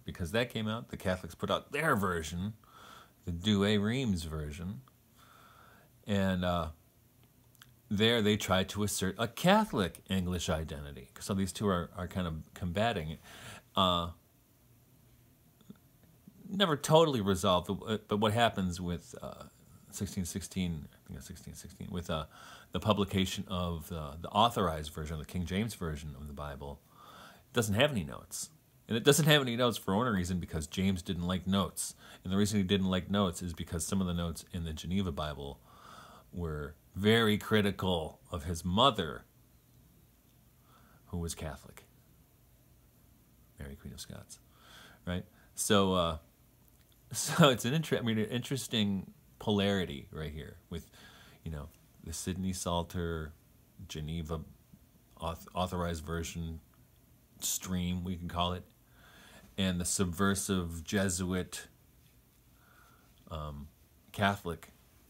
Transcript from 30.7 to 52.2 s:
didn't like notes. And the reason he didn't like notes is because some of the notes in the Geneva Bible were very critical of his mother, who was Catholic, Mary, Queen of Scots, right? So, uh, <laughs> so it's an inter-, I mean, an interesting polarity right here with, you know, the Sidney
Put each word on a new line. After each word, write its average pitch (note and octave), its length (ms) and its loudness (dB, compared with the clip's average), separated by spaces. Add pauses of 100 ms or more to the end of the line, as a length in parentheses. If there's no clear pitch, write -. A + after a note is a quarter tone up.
didn't F2 240 -4
like F#2 220 -2
notes. F#2+ 480 0 (280)
And F#2 100 -4
the F#2+ 40 2
reason G#2 200 4
he G2 60 4
didn't F#2+ 260 2
like F#2 200 0
notes G2 320 2
is F2 120 -4
because D#2+ 340 -6
some G2 140 0
of F#2 60 2
the F2 60 0
notes E2+ 380 -4
in E2+ 140 -4
the E2 80 -6
Geneva F2 400 -2
Bible C#2 480 -8 (720)
were D2+ 420 -6 (180)
very G#2+ 440 6
critical F#2+ 840 0 (120)
of E2+ 120 -4
his E2 220 -4
mother, F#2 580 2 (1800)
who F2+ 120 -6
was E2 160 -4
Catholic, - 500 -12 (1700)
Mary, C#2 220 -10
Queen - 140 -12
of D2 80 -14
Scots, - 380 -16 (680)
right? F2+ 180 -4 (320)
So, G2 380 4
uh, E2+ 240 2 (500)
<laughs> - 460 -20
so D3+ 360 6
it's B2 140 2
an A#2+ 100 0
inter-, D#3 240 0
I - 40 0
mean, A2+ 180 0
an G#2+ 60 0
interesting A2+ 880 -2 (260)
polarity G2 720 0
right D2+ 200 -8
here C#2 260 -12 (120)
with, E2+ 200 -10 (540)
you E2 80 -8
know, D2 180 -8 (380)
the D#2+ 60 -8
Sidney F#2 400 -4